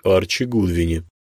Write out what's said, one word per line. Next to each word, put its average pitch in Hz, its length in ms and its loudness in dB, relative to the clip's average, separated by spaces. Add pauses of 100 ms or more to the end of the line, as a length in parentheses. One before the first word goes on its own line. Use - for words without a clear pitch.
Арчи 95 420 0
Гудвине. 85 580 0 (280)